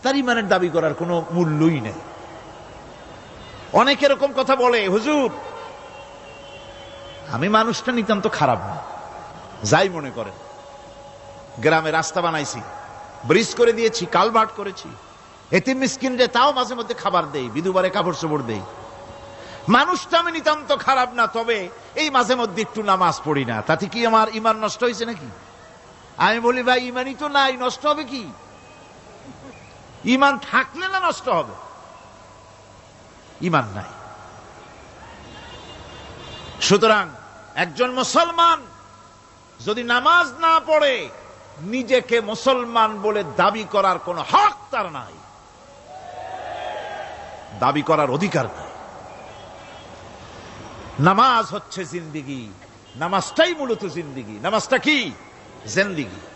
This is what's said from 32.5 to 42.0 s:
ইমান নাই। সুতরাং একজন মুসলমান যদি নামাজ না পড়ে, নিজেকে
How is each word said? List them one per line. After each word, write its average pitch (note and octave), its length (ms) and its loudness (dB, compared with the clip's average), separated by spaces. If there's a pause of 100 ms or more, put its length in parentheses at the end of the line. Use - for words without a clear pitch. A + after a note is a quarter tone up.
ইমান D#3 340 2
নাই। G2 80 -10 (2750)
সুতরাং G#3 480 4 (460)
একজন F3+ 360 0
মুসলমান E4+ 680 2 (1080)
যদি G#3+ 180 -2
নামাজ C#4 560 4
না D#4+ 200 6
পড়ে, D4 500 2 (520)
নিজেকে A#3 600 2